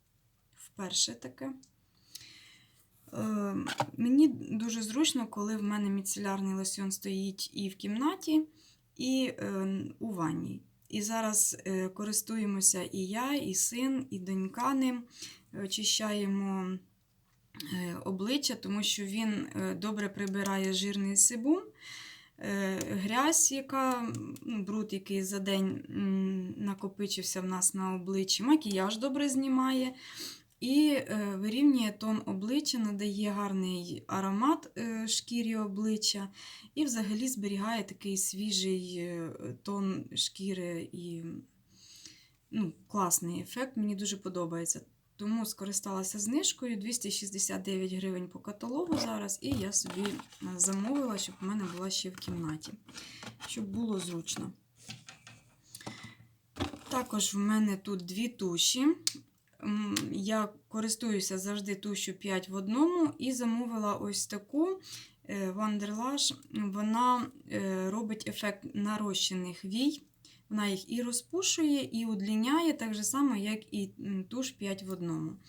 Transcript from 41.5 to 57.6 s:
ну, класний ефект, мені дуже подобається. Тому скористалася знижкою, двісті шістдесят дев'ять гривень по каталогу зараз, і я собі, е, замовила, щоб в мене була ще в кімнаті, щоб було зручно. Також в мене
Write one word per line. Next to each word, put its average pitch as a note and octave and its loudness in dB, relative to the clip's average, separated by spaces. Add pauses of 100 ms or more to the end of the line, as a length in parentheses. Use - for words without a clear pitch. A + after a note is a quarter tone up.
ну, G3+ 0 (160)
класний F3+ 2
ефект, B3+ -6
мені G#3 2
дуже G3+ -2
подобається. E3+ -2 (360)
Тому G#3+ 0
скористалася G3 -2
знижкою, A#3+ 0
двісті G#3 -4
шістдесят G3 -2
дев'ять F#3 0
гривень F#3 -2
по - -14
каталогу C4+ -2
зараз, G#3+ -2
і C4 -4
я G#3 0
собі, F#3+ 0 (380)
е, F#3+ -4 (100)
замовила, G3+ 2
щоб - -6
в F#3+ -4
мене G#3 -2 (120)
була F#3 -4
ще F#3 -2
в F#3 -12
кімнаті, D#3+ -6 (760)
щоб A3 -4
було G#3 0
зручно. E3+ -4 (2250)
Також A#3+ 0
в G3+ 0
мене G#3 4